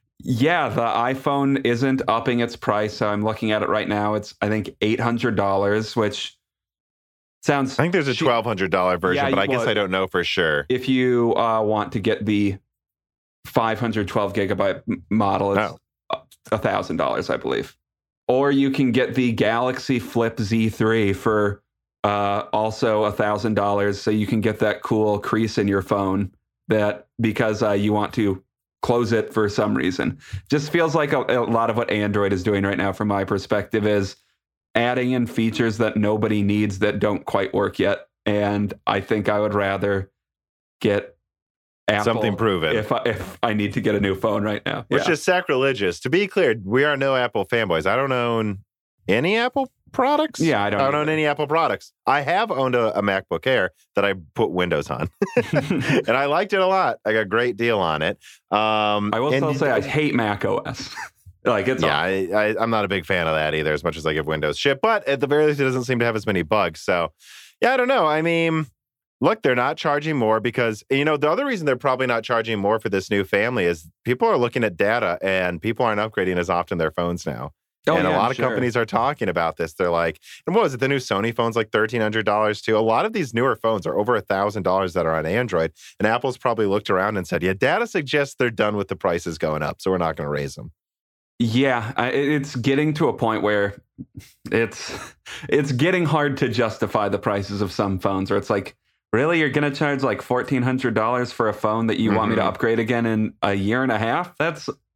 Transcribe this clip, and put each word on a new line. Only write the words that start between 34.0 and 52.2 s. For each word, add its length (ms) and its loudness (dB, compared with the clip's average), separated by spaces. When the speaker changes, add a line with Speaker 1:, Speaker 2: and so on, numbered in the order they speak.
Speaker 1:
adding 360 2
in 140 0
features 520 0
that 180 0
nobody 460 2
needs 380 0
that 200 2
don't 240 0
quite 300 -2
work 240 0
yet. 300 0
And 480 0
I 140 0
think 280 -2
I 120 2
would 140 0
rather 560 0
get 360 0
Apple 160 -2
Speaker 2:
Something 320 -2
proven. 400 -2
Speaker 1:
if 160 -6
I, 140 -2
if 360 -8
I 120 -2
need 200 -2
to 60 -4
get 140 0
a 60 0
new 160 0
phone 260 -2
right 240 -4
now. 220 -4
Speaker 2:
Which 180 0
Speaker 1:
Yeah. 60 2
Speaker 2:
is 100 -2
sacrilegious. 800 0
To 100 -6
be 160 2
clear, 280 2
we 200 0
are 120 0
no 200 0
Apple 300 -2
fanboys. 400 0
I 100 2
don't 160 0
own 460 0
any 280 2
Apple 340 -2
products. 480 0
Speaker 1:
Yeah, 240 2
I 40 0
don't 120 0
Speaker 2:
I 60 2
don't 100 0
Speaker 1:
either. 60 0
Speaker 2:
own 80 -2
any 160 0
Apple 200 0
products. 460 -2
I 180 2